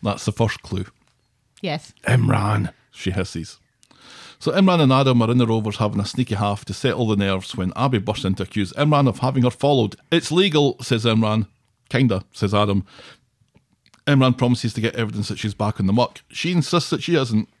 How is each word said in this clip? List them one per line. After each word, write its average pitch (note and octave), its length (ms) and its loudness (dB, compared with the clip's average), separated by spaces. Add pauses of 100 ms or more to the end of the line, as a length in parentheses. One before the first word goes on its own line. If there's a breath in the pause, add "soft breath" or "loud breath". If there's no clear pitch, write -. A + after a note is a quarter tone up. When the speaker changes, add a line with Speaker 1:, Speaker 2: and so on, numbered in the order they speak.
Speaker 1:
That's G2+ 240 -4
the G#2+ 60 0
first - 300 -2
clue. F#2 220 -6 (800)
Speaker 2:
Yes. D#3+ 320 -8 (120)
Speaker 1:
"Imran," G#2+ 680 0 (180)
she - 220 -6
hisses. F2+ 460 -8 (800 loud breath)
So D#3+ 140 -2
Imran F#3 300 4
and C3 100 6
Adam C3 300 4
are A2+ 80 2
in B2 80 2
the A#2+ 80 4
Rovers A2 320 -2
having G#2 220 0
a G2+ 40 -2
sneaky B2 300 -4
half G2+ 320 -4
to G2+ 80 -8
settle B2 340 -2
the G#2+ 80 2
nerves G2 400 -2
when F#2 180 -4
Abby B2+ 240 0
bursts G#2 280 -4
in F#2+ 80 0
to F#2+ 80 -6
accuse F#2+ 320 -6
Imran D3 340 2
of A2 120 -2
having B2+ 240 0
her B2 60 2
followed. B2+ 460 0 (160)
"It's E3 180 0
legal," D3+ 520 2
says A#2 240 -2
Imran. A2 400 2 (420)
"Kinda," A2+ 360 2 (100)
says G2 180 -2
Adam. G2+ 320 2 (1200 loud breath)
Imran C3 320 4
promises A#2+ 360 0
to A2+ 60 -6
get A2 140 -2
evidence A2 340 -4
that - 100 -8
she's G#2 160 -4
back G#2+ 260 -2
on G2 60 2
the G2 60 2
muck. A#2 280 0 (100)
She - 220 -6
insists F3 380 0
that D3+ 120 -2
she E3+ 140 0
isn't A#2 320 0 (120)